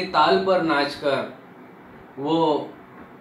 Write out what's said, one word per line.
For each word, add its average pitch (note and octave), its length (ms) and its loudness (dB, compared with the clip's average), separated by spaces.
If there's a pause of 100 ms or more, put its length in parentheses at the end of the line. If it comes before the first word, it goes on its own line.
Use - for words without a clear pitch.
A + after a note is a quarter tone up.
ताल F3+ 380 4
पर F3+ 160 2
नाचकर C#3+ 720 -2 (840)
वो D3+ 520 0 (520)